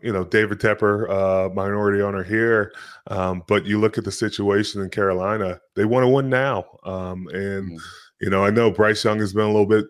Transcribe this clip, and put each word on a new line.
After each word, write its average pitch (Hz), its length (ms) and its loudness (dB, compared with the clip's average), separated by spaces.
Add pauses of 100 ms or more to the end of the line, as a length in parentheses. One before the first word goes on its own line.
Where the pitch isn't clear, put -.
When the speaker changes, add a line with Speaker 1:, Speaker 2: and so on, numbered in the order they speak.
Speaker 1:
you 113 100 -4
know, 92 120 -2
David 104 340 0
Tepper, 104 500 0
uh, 95 460 0
minority 101 480 0
owner 98 200 -4
here, 110 480 0 (360)
um, 92 400 -4
but 101 180 2
you 104 140 0
look 107 180 0
at - 60 -2
the 98 80 -8
situation 104 720 -2
in 95 80 -8
Carolina, 95 680 -2 (160)
they 101 100 2
wanna 123 240 4
win 135 200 2
now. 127 360 -2 (180)
Um, 92 460 -8
and, 95 420 -6
Speaker 2:
Mm. 82 80 -14 (420)
Speaker 1:
you - 80 -4
know, 95 140 2
I 101 80 4
know 113 180 4
Bryce 107 340 2
Young 107 160 2
has 101 140 -2
been 107 120 2
a 107 60 2
little 104 140 4
bit 107 240 4